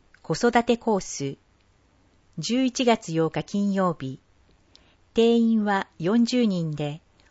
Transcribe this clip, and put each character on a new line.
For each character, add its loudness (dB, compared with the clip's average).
子 -4
育 2
て 2
コ -2
ー -4
ス。 -8
十 -2
一 -2
月 2
八 2
日 -4
金 -2
曜 0
日。 -10
定 4
員 2
は 0
四 2
十 0
人 -2
で、 -6